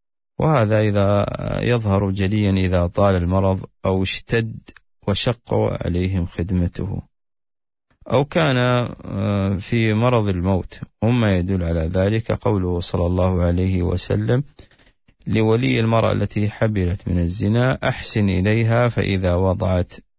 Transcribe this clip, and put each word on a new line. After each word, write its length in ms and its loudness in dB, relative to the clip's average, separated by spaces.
وهذا 420 2
إذا 460 2
يظهر 480 0
جلياً 400 0
إذا 360 2
طال 280 2
المرض 500 0
أو 180 0
اشتد 560 -4
وشق 460 -2
عليهم 720 -2
خدمته، 760 -4
أو 120 2
كان، 320 0
آه، 520 -2
في 380 0
مرض 340 2
الموت، 520 -2
وما 340 2
يدل 260 0
على 180 0
ذلك 520 0
قوله 480 0
صلى 260 -2
الله 360 2
عليه 400 0
وسلم: 640 0
لولي 540 2
المرأة 320 2
التي 380 -2
حبلت 580 -2
من 100 0
الزنا: 600 0
"أحسن 400 -2
إليها، 600 2
فإذا 460 0
وضعت 580 0